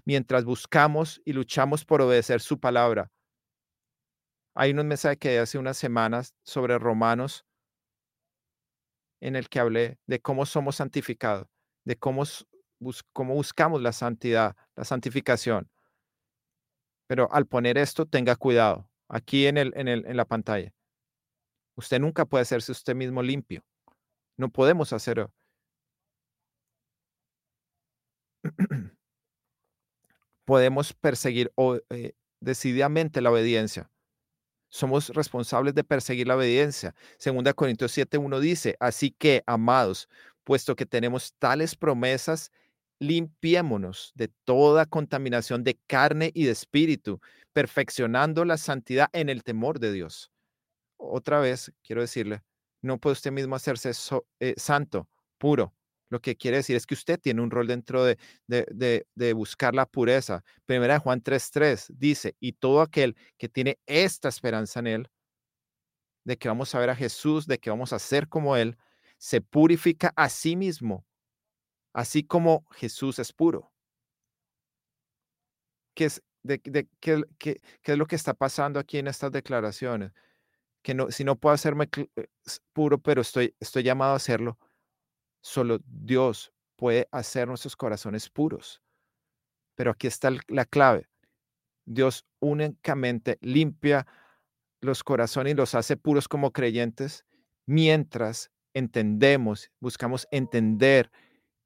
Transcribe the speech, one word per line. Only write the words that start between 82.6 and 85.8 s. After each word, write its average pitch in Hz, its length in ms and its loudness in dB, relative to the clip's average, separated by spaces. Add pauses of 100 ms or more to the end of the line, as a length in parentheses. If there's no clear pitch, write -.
puro, 147 260 2
pero 143 220 2
estoy, 120 380 -2
estoy - 220 -4
llamado 135 320 2
a 139 40 0
hacerlo, 117 420 -2 (840)
solo 117 400 0